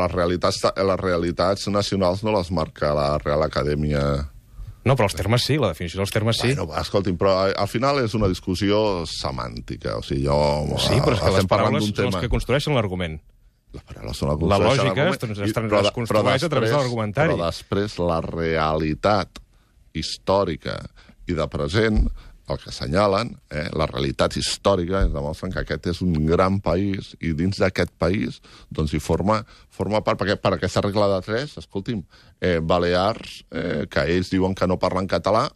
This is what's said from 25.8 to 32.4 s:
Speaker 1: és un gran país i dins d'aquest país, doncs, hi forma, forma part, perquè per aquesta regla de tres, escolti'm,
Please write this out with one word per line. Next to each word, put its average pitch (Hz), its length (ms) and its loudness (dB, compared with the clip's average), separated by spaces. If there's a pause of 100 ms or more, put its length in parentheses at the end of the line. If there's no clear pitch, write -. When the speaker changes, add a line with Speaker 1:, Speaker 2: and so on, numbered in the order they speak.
Speaker 1:
és 85 140 -4
un 80 240 2
gran 92 340 4
país 98 640 -2
i 82 160 -2
dins 92 240 0
d'aquest 92 360 0
país, 85 440 -2 (280)
doncs, 76 240 -4
hi 78 60 -2
forma, 87 380 0 (320)
forma 101 340 -2
part, - 160 0
perquè 98 220 0
per 95 160 2
aquesta 92 260 0
regla 101 300 2
de 92 100 0
tres, 120 380 -4
escolti'm, 98 400 -6 (400)